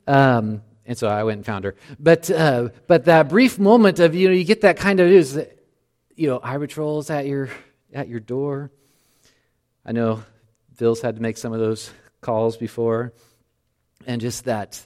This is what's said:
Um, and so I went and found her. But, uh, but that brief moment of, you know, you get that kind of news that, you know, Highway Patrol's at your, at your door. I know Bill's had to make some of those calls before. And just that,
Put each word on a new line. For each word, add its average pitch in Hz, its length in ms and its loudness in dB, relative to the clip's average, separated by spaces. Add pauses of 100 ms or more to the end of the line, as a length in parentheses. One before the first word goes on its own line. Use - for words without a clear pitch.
Um, 120 560 2 (240)
and 120 100 -10
so 113 120 -4
I 104 140 -4
went 110 160 -4
and 98 60 -18
found 98 200 -8
her. 98 100 -8 (240)
But, 165 320 2
uh, 131 380 0 (180)
but 170 180 4
that 160 240 4
brief 240 300 2
moment 202 400 4
of, 170 160 4
you 185 140 4
know, 185 40 2
you 180 120 0
get 214 160 0
that 185 160 4
kind 196 220 0
of 175 80 6
news 165 260 6
that, - 220 -8 (600)
you 151 140 -2
know, 127 100 -2
Highway 139 260 -8
Patrol's 151 440 -8
at 143 180 -6
your, 139 220 -6 (440)
at 135 140 -10
your 117 140 -10
door. 139 500 -8 (1120)
I 117 60 -10
know 110 320 -2 (540)
Bill's 117 240 0
had 117 140 -6
to 113 60 -12
make 113 160 -6
some 117 160 -10
of 113 60 -6
those 110 300 -4 (320)
calls 113 360 -2
before. 117 560 -4 (920)
And 120 160 -8
just 120 240 -8
that, 107 400 -8